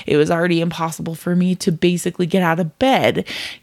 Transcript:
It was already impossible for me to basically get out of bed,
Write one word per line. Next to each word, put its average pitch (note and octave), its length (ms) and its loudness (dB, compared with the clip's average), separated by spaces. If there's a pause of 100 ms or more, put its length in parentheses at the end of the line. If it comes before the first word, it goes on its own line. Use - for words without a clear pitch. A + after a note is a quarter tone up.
It D3 140 2
was D#3 120 2
already E3+ 300 2
impossible E3 540 -4
for F3 200 -2
me F3+ 200 2
to F3 180 -2
basically F3 540 0
get F#3 160 0
out E3 180 2
of E3 180 -4
bed, G3 460 2 (380)